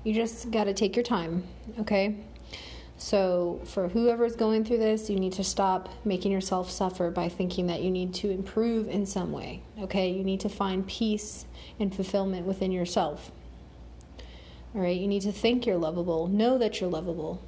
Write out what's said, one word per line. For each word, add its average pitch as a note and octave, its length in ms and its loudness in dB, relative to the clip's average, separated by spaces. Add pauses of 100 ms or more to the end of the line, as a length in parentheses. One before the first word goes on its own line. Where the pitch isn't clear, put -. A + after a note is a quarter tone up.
You G#3+ 100 0
just A3+ 380 -2
gotta G#3 200 2
take G3+ 240 2
your A#3+ 60 4
time, F3+ 420 0 (360)
okay? G#3 360 2 (800)
So F3+ 680 2
for F3+ 240 0
whoever's A#3 460 4
going A3 300 4
through A#3 120 2
this, A3 320 2
you G3 100 2
need F#3 140 2
to G3 100 -2
stop F#3 460 2 (160)
making G3 260 2
yourself F#3 380 0
suffer F3+ 400 0
by F3 180 0
thinking F3+ 380 0
that E3+ 160 0
you F3+ 80 2
need F#3 260 0
to G#3 140 -2
improve A3 580 0
in G3 200 0
some F3 240 -2
way, D#3+ 320 -8 (160)
okay? F#3 320 0
You F#3+ 120 -2
need F#3+ 180 0
to G#3 80 -2
find F#3+ 360 0
peace G#3+ 600 -2 (340)
and G3 140 0
fulfillment F#3+ 520 -2
within F#3+ 260 0
yourself. F3 600 0 (1400)
All G3+ 60 0
right, F3+ 140 2
you F#3+ 120 0
need G3+ 160 2
to G#3 80 0
think A#3 340 2
you're F#3+ 120 4
lovable, E3+ 500 0
know A3+ 320 4
that G#3+ 200 2
you're F#3 120 0
lovable, E3+ 560 -4